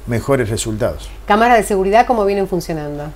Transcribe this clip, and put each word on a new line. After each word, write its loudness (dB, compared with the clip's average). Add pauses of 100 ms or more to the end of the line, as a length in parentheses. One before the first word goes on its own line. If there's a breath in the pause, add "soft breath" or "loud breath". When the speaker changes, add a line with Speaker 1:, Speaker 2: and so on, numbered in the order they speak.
Speaker 1:
mejores 0
resultados. -4 (180 loud breath)
Speaker 2:
¿Cámaras 4
de 4
seguridad 2
cómo 2
vienen 0
funcionando? -6